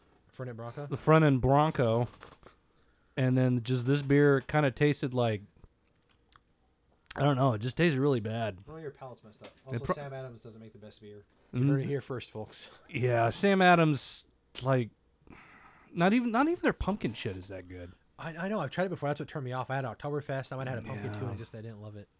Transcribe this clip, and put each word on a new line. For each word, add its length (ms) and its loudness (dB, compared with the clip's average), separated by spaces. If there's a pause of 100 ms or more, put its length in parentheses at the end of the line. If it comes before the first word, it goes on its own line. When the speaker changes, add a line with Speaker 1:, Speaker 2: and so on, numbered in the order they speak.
(380)
Speaker 1:
Fernet 180 -12
Branca? 340 -12
Speaker 2:
the 60 -4
front 300 6
end 160 6
Bronco, 680 4 (1080)
and 200 4
then 240 4
just 240 -2
this 160 2
beer 460 6
kinda 240 2
tasted 420 0
like, 280 0 (1700)
I 80 -2
don't 120 4
know, 180 4
it 80 -4
just 160 -6
tasted 220 2
really 220 2
bad. 360 -4 (140)
Speaker 1:
Oh, 60 -16
your 140 -12
palate's 320 -18
messed 200 -20
up. 60 -18
Speaker 2:
It 180 -20
Speaker 1:
Also, 180 -4
Speaker 2:
pro- 100 0
Speaker 1:
Sam 180 -12
Adams 280 -12
doesn't 180 -18
make 140 -20
the 60 -20
best 200 -20
beer. 260 -20 (280)
Speaker 2:
Mm. 120 2
Speaker 1:
You 80 4
heard 80 0
it 60 -4
here 140 -4
first, 300 -10
folks. 360 -14 (220)
Speaker 2:
Yeah, 400 2
Sam 320 2
Adams, 640 4 (380)
like, 260 0 (1040)
not 200 4
even, 180 2
not 160 2
even 160 -2
their 100 2
pumpkin 400 -4
shit 240 -8
is 120 -12
that 180 -14
good. 240 -14 (260)
Speaker 1:
I, 180 -12
I 120 -6
know. 120 -2
I've 120 -4
tried 140 -2
it 40 -2
before. 200 -4
That's 100 -2
what 100 -10
turned 160 -8
me 80 -6
off. 160 -6
I 60 -2
had 100 -2
Oktoberfest. 680 -6
I 40 -10
might 120 -6
have 120 -4
had 60 -10
a 20 -14
pumpkin 240 -8
too, 80 -8
and 100 -6
Speaker 2:
Yeah. 60 -8
Speaker 1:
it 20 -8
just, 160 -14
I 80 -14
didn't 200 -14
love 160 -14
it. 100 -16 (120)